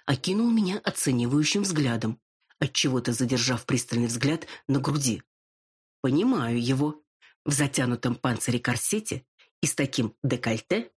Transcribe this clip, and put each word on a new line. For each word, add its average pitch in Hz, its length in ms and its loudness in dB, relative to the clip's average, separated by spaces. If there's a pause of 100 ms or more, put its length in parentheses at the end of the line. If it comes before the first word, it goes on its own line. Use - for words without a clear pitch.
окинул 196 440 2
меня 208 300 2
оценивающим 143 840 0
взглядом, 123 580 -2 (380)
отчего-то 127 520 0
задержав 120 540 0
пристальный 120 420 0
взгляд 123 400 -2 (220)
на 139 100 2
груди. 135 440 -2 (800)
Понимаю 135 580 2
его. 135 400 0 (440)
В 147 80 -2
затянутом 131 640 0
панцире 120 440 -2
корсете 139 640 -4 (360)
и - 40 -2
с - 80 0
таким 135 480 -2
декольте 123 760 -2